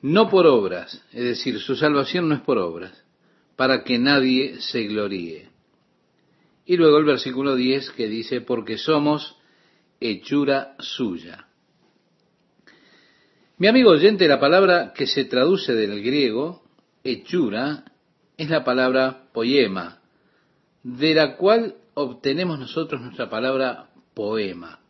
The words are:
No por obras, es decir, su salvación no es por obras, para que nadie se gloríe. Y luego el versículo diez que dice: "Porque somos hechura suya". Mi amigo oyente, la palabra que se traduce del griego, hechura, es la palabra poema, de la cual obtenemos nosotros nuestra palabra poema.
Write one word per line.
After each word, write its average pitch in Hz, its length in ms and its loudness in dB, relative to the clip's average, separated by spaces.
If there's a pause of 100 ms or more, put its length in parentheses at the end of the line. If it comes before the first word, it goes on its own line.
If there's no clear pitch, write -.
No 185 280 2
por 185 160 6
obras, 98 680 0
es 120 100 -8
decir, 120 380 -4
su 131 160 -6
salvación 151 500 0
no 151 80 2
es 127 60 -8
por 127 160 0
obras, 87 440 -8 (540)
para 131 300 0
que 123 120 -2
nadie 131 600 0
se - 240 -6
gloríe. 98 640 -8 (1200)
Y 180 100 0
luego 156 220 6
el 156 80 4
versículo 135 500 0
diez 131 360 -2
que 113 180 -6
dice: 113 320 -6
"Porque 110 360 -6
somos 147 600 -2 (640)
hechura 135 760 -2
suya". 87 680 -10 (2000)
Mi 180 100 4
amigo 233 240 8
oyente, 185 360 6
la 139 140 4
palabra 175 520 4
que 135 140 -4
se 139 160 -2
traduce 139 500 0
del 104 300 -2
griego, 139 580 -2 (440)
hechura, 131 800 -4 (500)
es 156 140 -10
la 160 160 0
palabra 131 680 0
poema, 113 680 -2 (840)
de 127 300 -2
la 151 240 2
cual 220 400 0 (160)
obtenemos 143 680 -4
nosotros 151 400 -8
nuestra 120 300 -12
palabra 127 600 -4 (220)
poema. 98 760 -8